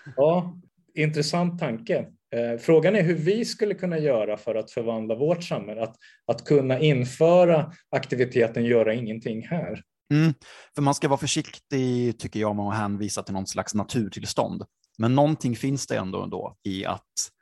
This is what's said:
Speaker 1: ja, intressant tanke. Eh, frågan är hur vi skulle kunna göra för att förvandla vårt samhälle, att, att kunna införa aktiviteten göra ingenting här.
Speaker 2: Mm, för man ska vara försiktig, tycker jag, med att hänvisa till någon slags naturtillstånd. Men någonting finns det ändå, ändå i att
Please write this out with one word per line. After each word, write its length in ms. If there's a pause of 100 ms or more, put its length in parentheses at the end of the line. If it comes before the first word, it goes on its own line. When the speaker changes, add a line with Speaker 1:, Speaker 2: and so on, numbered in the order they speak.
(160)
Speaker 1:
ja, 440 (340)
intressant 640
tanke. 460 (280)
Eh, 240
frågan 380
är 60
hur 120
vi 300
skulle 300
kunna 240
göra 380
för 180
att 160
förvandla 440
vårt 280
samhälle, 400
att, 140 (300)
att 180
kunna 340
införa 960 (180)
aktiviteten 720
göra 300
ingenting 520
här. 360 (320)
Speaker 2:
Mm, 200 (400)
för 80
man 120
ska 140
vara 100
försiktig, 1000
tycker 220
jag, 160
med 80
att 100
hänvisa 480
till 120
någon 120
slags 280
naturtillstånd. 880 (340)
Men 160
någonting 420
finns 300
det 100
ändå, 260
ändå 400
i 220
att 460 (120)